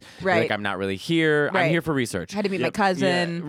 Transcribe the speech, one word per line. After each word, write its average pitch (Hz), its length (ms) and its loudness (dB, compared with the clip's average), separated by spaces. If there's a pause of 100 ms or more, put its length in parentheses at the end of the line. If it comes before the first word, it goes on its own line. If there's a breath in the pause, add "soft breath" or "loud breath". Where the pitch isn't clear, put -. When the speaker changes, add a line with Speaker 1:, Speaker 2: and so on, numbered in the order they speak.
(200 loud breath)
Speaker 1:
You're 190 100 -2
Speaker 2:
Right. 175 120 4
Speaker 1:
like, - 100 0
'I'm 104 120 -2
not 98 160 -4
really 98 180 0
here. 156 520 2
I'm - 60 -6
Speaker 2:
Right. 165 160 2
Speaker 1:
here 170 120 2
for 165 100 -2
research.'" 113 400 -2
Speaker 2:
I 196 40 -6
had 208 80 -2
to 196 60 0
meet 185 100 -2
my - 60 0
Speaker 3:
Yep. - 60 -4
Speaker 2:
cousin. 175 640 2
Speaker 1:
Yeah, 170 120 -6